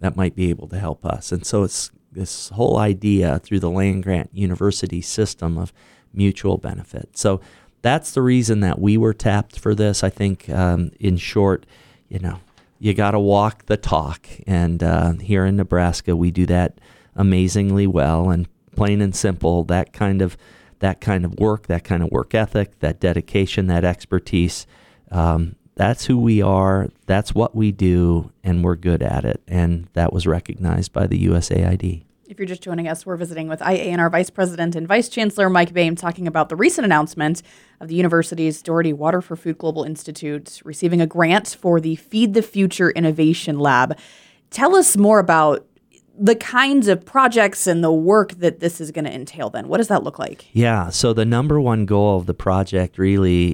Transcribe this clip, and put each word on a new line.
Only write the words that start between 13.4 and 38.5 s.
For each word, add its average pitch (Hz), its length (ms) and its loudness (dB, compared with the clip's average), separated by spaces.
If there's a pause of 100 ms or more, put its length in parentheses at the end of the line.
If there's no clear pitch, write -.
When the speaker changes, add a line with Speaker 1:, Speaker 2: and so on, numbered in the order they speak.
Speaker 1:
the 107 120 0
talk. 78 500 -4 (200)
And, 87 340 0
uh, 82 320 2
here 95 320 0
in 95 120 2
Nebraska, 87 580 0
we 85 160 2
do 90 160 0
that 90 320 0 (360)
amazingly 98 720 2
well. 82 440 2
And 87 160 0 (280)
plain 104 260 2
and 95 140 0
simple, 87 500 0
that 87 280 -2
kind 98 280 0
of, 90 160 -2 (420)
that 95 220 -2
kind 95 220 0
of 85 160 -4
work, 107 280 0
that 85 160 -2
kind 87 180 -2
of 82 80 -2
work - 240 -2
ethic, 107 460 -2
that 80 200 -2
dedication, 92 680 0
that 87 160 2
expertise, 90 800 -2 (460)
um, 82 440 0 (200)
that's 107 300 -2
who 127 120 2
we 113 240 2
are, 95 480 2 (160)
that's 98 300 -2
what 113 200 0
we 107 160 2
do, 87 600 2 (120)
and 87 200 0
we're 87 120 2
good 85 280 0
at - 200 -2
it. - 240 -4
And 85 460 0
that 85 180 0
was 87 140 -2
recognized 87 680 -2
by - 140 -2
the 92 140 0
U 90 160 2
S 85 160 -2
A 92 120 2
I 90 120 2
D. 90 300 -6 (200)
Speaker 2:
If 202 140 -16
you're 196 80 -6
just 180 140 -10
joining 170 280 -6
us, 165 160 -8
we're 185 100 -8
visiting 165 320 -8
with 156 140 -8
I 185 120 0
A 185 180 -2
N 175 80 0
R 170 100 4
Vice 185 200 0
President 175 460 -4
and 165 120 -6
Vice 226 200 2
Chancellor 208 420 0
Mike 175 240 2
Boehm, 170 220 0
talking 170 320 -6
about 160 220 0
the 160 80 -8
recent 285 260 2
announcement 156 580 0 (380)
of 170 80 -16
the 160 80 -8
university's 165 640 0